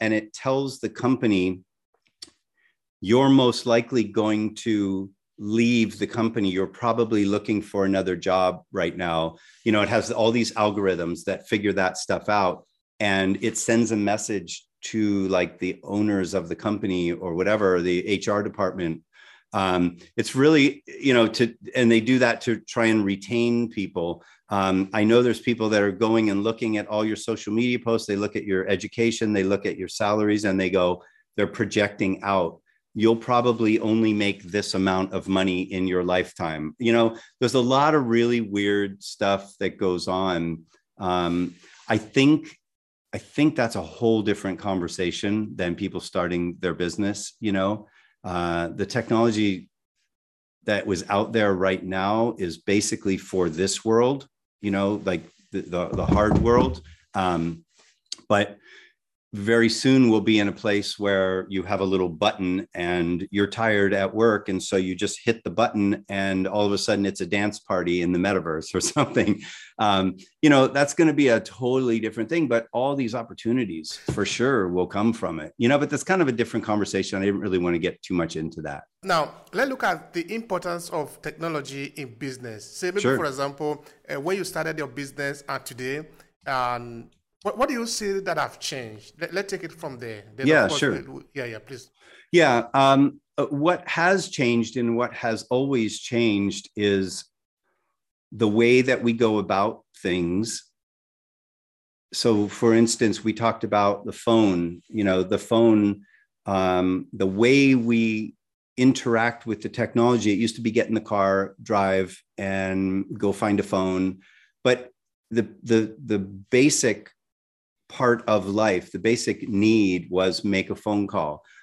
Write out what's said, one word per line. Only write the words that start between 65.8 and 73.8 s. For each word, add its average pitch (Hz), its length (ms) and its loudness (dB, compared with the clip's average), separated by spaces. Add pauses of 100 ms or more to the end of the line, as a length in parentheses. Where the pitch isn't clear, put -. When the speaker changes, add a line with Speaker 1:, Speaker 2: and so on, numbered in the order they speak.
Speaker 1:
and 98 380 -2
all 104 180 0
of 101 60 2
a 98 60 0
sudden 101 280 0
it's 98 160 -4
a 95 40 -4
dance 101 340 -2
party 87 420 -2
in 87 120 0
the 87 60 0
metaverse 85 540 -2
or 92 80 0
<laughs> - 140 -4
something. 113 460 0 (360)
Um, 95 380 2 (260)
you 151 80 6
know, 135 180 6
that's 139 260 0
gonna 160 200 4
be 139 140 2
a 113 140 4
totally 127 580 -2
different 110 300 -6
thing, 165 180 0
but 117 240 0
all 131 240 -2
these 120 180 -4
opportunities 113 840 -6 (140)